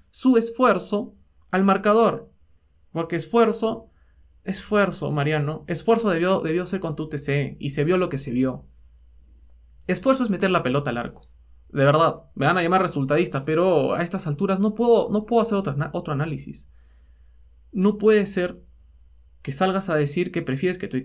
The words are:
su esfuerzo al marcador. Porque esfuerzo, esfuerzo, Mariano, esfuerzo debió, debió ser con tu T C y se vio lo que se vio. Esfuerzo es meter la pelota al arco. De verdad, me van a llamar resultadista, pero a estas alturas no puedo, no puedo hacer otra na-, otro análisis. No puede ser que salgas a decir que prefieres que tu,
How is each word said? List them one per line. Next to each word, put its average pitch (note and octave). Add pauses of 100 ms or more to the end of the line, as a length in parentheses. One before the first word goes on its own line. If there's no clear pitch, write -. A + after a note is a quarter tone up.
(100)
su B3+
esfuerzo A3+ (360)
al F#3+
marcador. G3+ (640)
Porque E3
esfuerzo, - (540)
esfuerzo, F#3+
Mariano, D3
esfuerzo A3+
debió, F3
debió E3+
ser F#3+
con E3
tu D#3
T D3+
C C#3+
y C#3+
se C#3+
vio F3
lo F3+
que C#3+
se C3+
vio. B2+ (1200)
Esfuerzo C4
es A3
meter F#3
la F3
pelota C#3
al A#2
arco. - (420)
De C#3
verdad, D3+ (100)
me C3
van E3+
a F3
llamar F#3
resultadista, D3
pero D#3
a E3
estas F3
alturas F#3
no G#3+
puedo, A#3
no G#3+
puedo A#3
hacer G#3+
otra F#3+
na-, D3
otro F3
análisis. - (1040)
No G#3
puede G#3
ser F3+ (800)
que C#3
salgas F#3+
a E3+
decir D3+
que D3
prefieres D#3
que G#2
tu, B2+